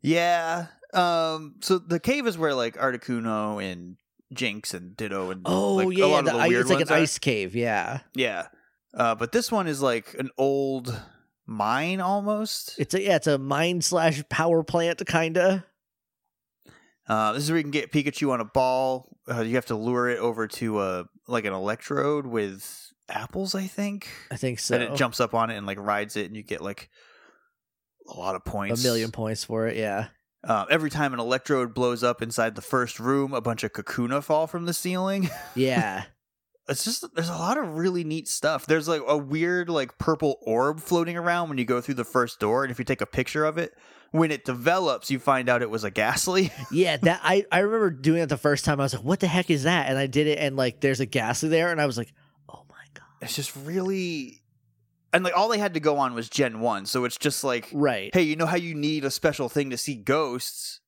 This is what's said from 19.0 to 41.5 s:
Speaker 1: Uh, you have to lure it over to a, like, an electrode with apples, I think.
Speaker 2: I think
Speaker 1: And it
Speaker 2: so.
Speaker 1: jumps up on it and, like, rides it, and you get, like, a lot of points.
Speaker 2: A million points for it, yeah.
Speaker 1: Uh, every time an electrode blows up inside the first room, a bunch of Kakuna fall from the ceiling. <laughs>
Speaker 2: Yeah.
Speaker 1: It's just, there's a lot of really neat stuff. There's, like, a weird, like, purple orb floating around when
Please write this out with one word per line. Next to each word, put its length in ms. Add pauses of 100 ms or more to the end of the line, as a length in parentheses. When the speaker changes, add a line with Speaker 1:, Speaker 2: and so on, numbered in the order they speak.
Speaker 1:
Uh, 120
you 140
have 120
to 80
lure 340
it 100
over 280
to 340
a, 240 (220)
like, 180
an 80
electrode 720
with 680 (160)
apples, 440
I 140
think. 400 (240)
Speaker 2:
I 60
think 220 (120)
Speaker 1:
And 100
it 100
Speaker 2:
so. 40
Speaker 1:
jumps 240
up 140
on 180
it 60
and, 100
like, 120
rides 360
it, 120
and 80
you 80
get, 180
like, 280 (1160)
a 100
lot 180
of 100
points. 340
Speaker 2:
A 80
million 240
points 320
for 240
it, 100
yeah. 300 (360)
Speaker 1:
Uh, 260
every 220
time 220
an 60
electrode 540
blows 300
up 180
inside 340
the 60
first 380
room, 340
a 80
bunch 220
of 100
Kakuna 500
fall 240
from 180
the 80
ceiling. 600
<laughs> 200
Speaker 2:
Yeah. 500 (600)
Speaker 1:
It's 160
just, 300
there's 160
a 80
lot 220
of 180
really 260
neat 240
stuff. 380
There's, 220
like, 200
a 80
weird, 540
like, 300
purple 420
orb 380
floating 360
around 340
when 100